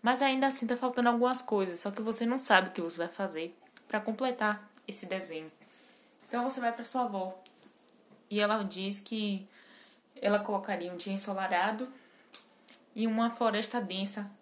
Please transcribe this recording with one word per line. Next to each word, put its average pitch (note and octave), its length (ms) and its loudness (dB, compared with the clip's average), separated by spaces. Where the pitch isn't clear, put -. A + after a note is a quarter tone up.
Mas B3+ 220 4
ainda C4+ 240 4
assim C4+ 200 2
tá A#3+ 100 0
faltando B3 320 2
algumas B3 340 4
coisas, F#3+ 380 0
só G3+ 100 -2
que G#3 120 -8
você A3 220 0
não A#3+ 140 0
sabe F#3+ 300 6
o - 40 -10
que - 80 -6
você E3+ 180 -4
vai E3+ 100 -2
fazer E3+ 480 -6
pra G#3+ 120 -2
completar G#3+ 720 -2
esse G3 200 -4
desenho. E3 440 -6
Então A#3+ 160 -2
você C4 160 -2
vai A#3 120 0
pra A#3 120 -8
sua B3+ 180 -2
avó F#3+ 360 -4
e G#3 100 0
ela G#3 220 2
diz G3 380 -2
que G3+ 460 -4
ela G3+ 160 4
colocaria G3 520 -2
um F3+ 60 -10
dia G3 160 -4
ensolarado G3 760 0
e A3 120 0
uma A3+ 220 2
floresta A3+ 520 0
densa G3 500 -2